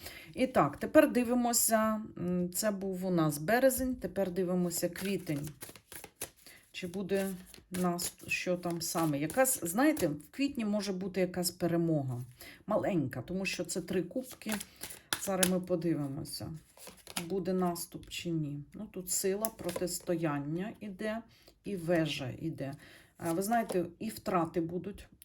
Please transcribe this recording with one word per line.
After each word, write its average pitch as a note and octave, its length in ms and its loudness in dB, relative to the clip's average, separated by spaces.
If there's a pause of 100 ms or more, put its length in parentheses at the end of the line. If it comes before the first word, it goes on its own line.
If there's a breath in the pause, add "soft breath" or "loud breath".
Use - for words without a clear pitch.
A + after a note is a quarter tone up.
(340 loud breath)
І B3+ 140 2
так, D#3 300 4
тепер C#4 340 8
дивимося, A3+ 880 2 (160)
м, F3+ 360 0
це G#3+ 180 0
був F#3+ 340 -4
у F#3 40 0
нас D#3 280 4
березень, B3+ 580 4
тепер F#3 360 -2
дивимося F3 580 2
квітень. E3+ 600 -4 (1200 loud breath)
Чи - 160 -6
буде G3 420 0 (420)
нас... F3+ 420 0 (140)
що - 300 0
там E3+ 240 -2
саме? D#3+ 380 0
Якась, B3+ 440 4
знаєте, A3+ 440 4
в D3 240 -2
квітні C4+ 340 0
може G3+ 280 0
бути F#3 280 -2
якась F3+ 300 0
перемога. D#3+ 720 2 (460 loud breath)
Маленька, F#3 540 2
тому F#3 240 -2
що F3+ 200 -2
це F3 160 -4
три F3+ 220 0
кубки. G#3+ 500 -6 (680 loud breath)
Зараз F#3 280 2
ми F#3 100 4
подивимося: D#3+ 880 -2 (800)
буде F#3 240 0
наступ F3 560 -2
чи - 200 -6
ні. D3 340 -2 (100)
Ну, G#3 180 -10
тут F3+ 180 -10
сила, G3+ 360 0 (120)
протистояння F3 1200 -2
іде G#3+ 420 -4 (420 soft breath)
і G3+ 120 -4
вежа D#3 640 2
іде. C#3 340 -4 (440 loud breath)
А, E3+ 160 -2
ви F3+ 80 0
знаєте, G#3 440 2 (140)
і A3 100 -4
втрати F3+ 520 0
будуть. F3 460 -4 (180)